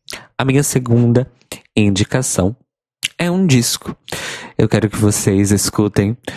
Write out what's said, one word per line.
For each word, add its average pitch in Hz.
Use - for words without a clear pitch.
A 127
minha 135
segunda 120
indicação 104
é 175
um 185
disco. 131
Eu 110
quero 107
que -
vocês 101
escutem 104